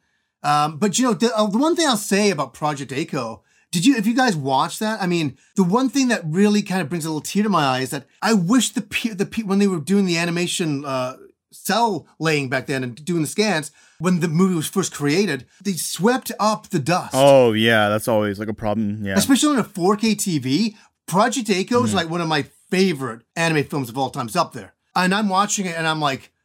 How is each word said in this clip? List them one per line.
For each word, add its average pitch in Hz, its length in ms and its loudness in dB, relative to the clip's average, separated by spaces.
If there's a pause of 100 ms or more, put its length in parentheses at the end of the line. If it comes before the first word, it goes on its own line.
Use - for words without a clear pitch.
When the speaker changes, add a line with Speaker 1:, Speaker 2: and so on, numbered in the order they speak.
(420)
Speaker 1:
um, 147 360 0
but, 190 200 0
you 247 60 2
know, 247 80 2
the, 226 240 0
uh, 214 100 2
the 208 120 -2
one 311 180 2
thing 339 100 0
I'll 254 120 2
say 208 320 0
about 143 240 -4
Project 147 380 -6
A-ko, 127 500 -6 (280)
did 175 140 -2
you, 269 120 6
if 208 100 0
you 233 80 2
guys 247 200 2
watched 139 460 -2
that, 214 220 -4
I 185 40 -2
mean, 170 300 -2 (200)
the 196 60 4
one 226 280 2
thing 262 180 2
that 202 160 0
really 202 380 2
kind 190 180 -4
of 151 80 -4
brings 160 160 -6
a 160 60 -6
little 156 100 -4
tear - 220 -2
to 220 80 0
my 165 140 2
eye 127 160 0
is 131 100 -4
that 139 160 -8 (160)
I 214 100 2
wish 208 380 2
the - 100 -6
pe-, - 300 -6
the 190 160 -4
pe-, 226 160 -6
when 196 160 0
they 202 80 4
were 185 120 0
doing 190 280 2
the 170 100 0
animation, 170 680 -2
uh, 131 300 -4 (360)
cell 208 540 -2 (120)
laying 151 300 0
back 127 180 -2
then 135 160 -2
and 123 220 -10
doing 170 160 -2
the 147 80 -2
scans, 180 420 0 (280)
when 180 220 0
the 175 80 0
movie 180 260 4
was 156 140 -2
first - 260 -4
created, 147 500 0 (180)
they 190 120 -2
swept 233 640 -2
up 208 300 -2
the 180 80 -2
dust. 156 340 -2
Speaker 2:
Oh, 135 400 8
yeah, 110 380 4
that's 107 180 -2
always, 104 300 0
like, 107 100 -8
a 110 60 -6
problem, 104 500 -4
yeah. 98 140 -2
Speaker 1:
Especially 277 320 2
on 285 80 2
a 202 60 0
four 185 320 0
K 214 180 0
T 190 240 -2
V, 143 360 0 (320)
Project 220 440 0
A-ko 202 320 0
is, 233 80 0
Speaker 2:
Mm-hmm. 202 60 0
Speaker 1:
like, 170 120 -2
one 170 140 -4
of 160 60 -4
my 151 160 0 (260)
favorite 139 500 0 (160)
anime 160 280 2
films 139 260 -6
of 113 80 -8
all 135 100 -2
time. 127 200 -8
It's 110 80 -8
up 165 180 0
there. 107 180 -16 (240)
And 180 180 2
I'm 214 140 0
watching 196 380 0
it, 165 100 -8
and 165 100 -2
I'm 156 140 0
like 139 320 -4 (120)